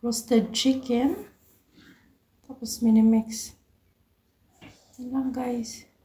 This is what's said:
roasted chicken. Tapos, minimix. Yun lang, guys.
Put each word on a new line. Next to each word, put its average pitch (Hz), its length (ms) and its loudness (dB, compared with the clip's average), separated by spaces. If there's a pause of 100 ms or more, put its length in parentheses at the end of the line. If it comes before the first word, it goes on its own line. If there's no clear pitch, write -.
roasted 226 480 0
chicken. 262 640 0 (1300)
Tapos, 233 400 -8
minimix. 220 720 4 (1400)
Yun 247 80 -12
lang, 262 240 -2
guys. 240 560 -8 (160)